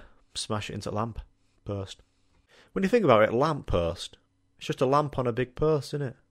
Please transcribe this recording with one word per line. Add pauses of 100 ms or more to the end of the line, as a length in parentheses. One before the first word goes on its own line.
(340)
smash
it
into
lamp (460)
post. (720)
When
you
think
about
it,
lamp
post, (400)
it's
just
a
lamp
on
a
big
post,
isn't
it? (160)